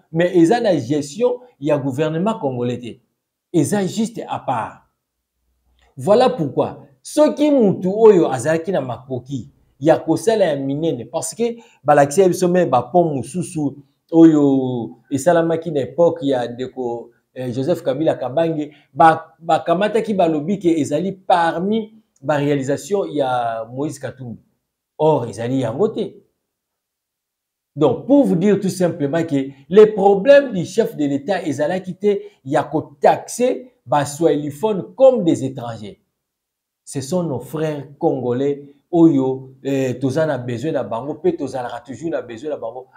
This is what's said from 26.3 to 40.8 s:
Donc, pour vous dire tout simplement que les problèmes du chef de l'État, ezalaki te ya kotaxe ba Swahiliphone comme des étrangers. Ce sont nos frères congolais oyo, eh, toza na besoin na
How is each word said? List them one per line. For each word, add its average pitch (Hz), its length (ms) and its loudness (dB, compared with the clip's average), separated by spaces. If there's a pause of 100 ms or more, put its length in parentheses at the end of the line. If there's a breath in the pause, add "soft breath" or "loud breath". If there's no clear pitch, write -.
Donc, 143 300 0
pour 277 180 6
vous 185 120 2
dire 190 220 2
tout 190 120 -2
simplement 156 540 -2
que 139 260 -2 (180 loud breath)
les 208 200 8
problèmes 202 640 4
du 170 100 -2
chef - 320 -2
de 147 80 -2
l'État, 160 420 -2
ezalaki 165 480 -4
te 202 280 -2 (200 loud breath)
ya 139 220 0
kotaxe - 1040 -2 (180)
ba 143 220 0
Swahiliphone 151 880 -2
comme 254 280 4
des 143 220 0
étrangers. 117 560 -10 (840)
Ce - 200 -10
sont 175 200 -4
nos 139 180 -4
frères 151 460 -6 (120)
congolais 139 720 -2 (180)
oyo, 135 720 2
eh, 135 360 -2
toza 139 260 0
na 147 140 -2
besoin 120 340 -6
na 131 120 -4